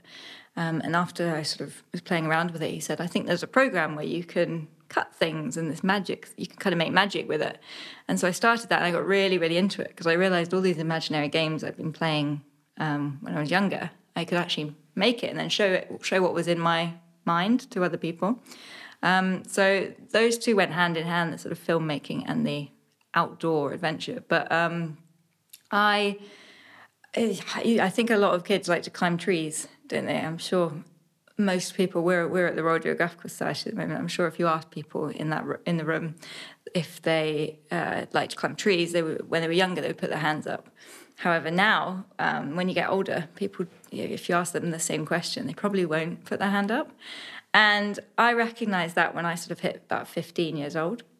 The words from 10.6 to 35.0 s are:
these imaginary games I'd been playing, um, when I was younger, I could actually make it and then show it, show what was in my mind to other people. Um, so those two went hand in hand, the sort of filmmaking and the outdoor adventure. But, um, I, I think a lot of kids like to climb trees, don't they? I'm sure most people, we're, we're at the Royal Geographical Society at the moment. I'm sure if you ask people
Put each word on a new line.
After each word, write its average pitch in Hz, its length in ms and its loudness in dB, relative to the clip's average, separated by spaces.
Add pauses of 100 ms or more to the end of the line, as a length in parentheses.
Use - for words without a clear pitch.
these 180 160 4
imaginary 156 520 0
games 156 340 0
I'd - 140 -8
been 160 160 -6
playing, 151 480 0 (360)
um, 147 440 -2
when - 120 -8
I 165 60 -2
was 147 100 -2
younger, 185 420 0 (240)
I 165 100 -2
could 175 140 0
actually 156 360 -4 (200)
make 240 280 2
it - 40 -4
and 156 120 -6
then 160 80 -4
show 190 240 2
it, 180 300 -2
show 190 200 2
what 180 120 4
was 170 160 0
in 170 100 2
my 170 360 0 (280)
mind 185 480 2
to 180 140 0
other 170 100 0
people. 170 480 -2 (580)
Um, 185 440 2
so 196 480 2 (180)
those 233 260 4
two 226 200 2
went 170 160 4
hand 170 240 2
in 160 80 -2
hand, 170 260 0
the 170 60 -8
sort - 160 -8
of 165 60 -8
filmmaking 151 680 -2
and - 180 0
the 147 240 -4 (440)
outdoor 160 580 0
adventure. - 560 -6
But, - 240 2
um, 165 460 0 (720)
I, 208 460 4 (1000)
I 214 720 2
think 226 200 0
a 226 80 4
lot 196 160 6
of 175 100 0
kids 190 240 0
like 175 160 2
to - 60 -10
climb 175 280 0
trees, 160 500 -2 (200)
don't 139 200 -2
they? 147 100 -2
I'm 160 220 -4
sure 175 340 0 (640)
most 202 380 0
people, 185 260 2
we're, 170 260 4
we're 175 200 2
at 156 80 0
the 160 80 0
Royal 165 160 4
Geographical 160 500 -2
Society - 400 -4
at - 60 -8
the 175 60 -4
moment. 165 180 -4
I'm 170 100 -4
sure 175 180 0
if 160 100 -6
you 175 100 2
ask 156 220 0
people - 380 -6